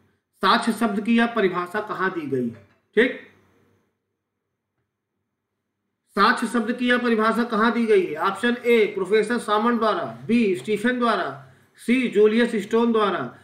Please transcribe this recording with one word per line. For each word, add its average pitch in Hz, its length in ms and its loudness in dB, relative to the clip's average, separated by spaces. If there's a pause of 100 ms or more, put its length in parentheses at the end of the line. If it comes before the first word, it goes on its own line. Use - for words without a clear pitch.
(360)
साक्ष्य 226 360 2
शब्द 214 280 -2
की 233 160 0
यह 233 100 4
परिभाषा 190 540 -2
कहाँ 185 300 -4
दी 175 100 -6
गई 127 280 -4
है? - 180 -14 (280)
ठीक, 247 260 2 (3000)
साक्ष्य 226 360 2
शब्द 233 260 -2
की 247 160 -2
यह 247 100 2
परिभाषा 226 460 0
कहाँ 226 280 0
दी 233 140 0
गई 196 200 4
है? 151 100 -8
ऑप्शन 196 400 -2 (100)
ए 226 280 4
प्रोफेसर 202 440 0
सामंत 214 400 0
द्वारा, 190 480 -2
बी 208 300 2
स्टीफन 214 420 -2
द्वारा, 190 540 -4 (240)
सी 247 320 0
जूलियस 214 480 2
स्टोन 226 360 0
द्वारा 180 500 -2